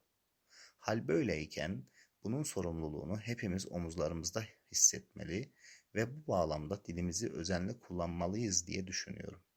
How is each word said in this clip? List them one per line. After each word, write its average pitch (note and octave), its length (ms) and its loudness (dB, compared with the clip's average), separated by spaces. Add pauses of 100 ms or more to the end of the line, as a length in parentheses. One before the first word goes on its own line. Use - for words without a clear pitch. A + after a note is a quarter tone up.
(800)
Hal A#2 280 0
böyleyken G2 800 2 (380)
bunun C3 200 0
sorumluluğunu E2 760 -2
hepimiz A2 520 -2
omuzlarımızda E2 760 -2 (260)
hissetmeli - 840 2 (420)
ve A#2 200 2
bu D3+ 120 -14
bağlamda D#2+ 580 2
dilimizi F2 460 0
özenle F2+ 480 0
kullanmalıyız F2+ 880 0
diye F#2+ 200 -2
düşünüyorum. - 560 -8 (140)